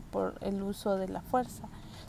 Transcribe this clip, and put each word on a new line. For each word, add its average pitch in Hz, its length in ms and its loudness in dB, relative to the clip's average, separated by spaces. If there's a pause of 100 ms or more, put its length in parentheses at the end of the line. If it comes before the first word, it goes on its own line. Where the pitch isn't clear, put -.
(120)
por 190 280 2
el 196 240 2
uso 196 320 2
de 190 140 2
la 185 120 -2
fuerza? - 460 0 (420)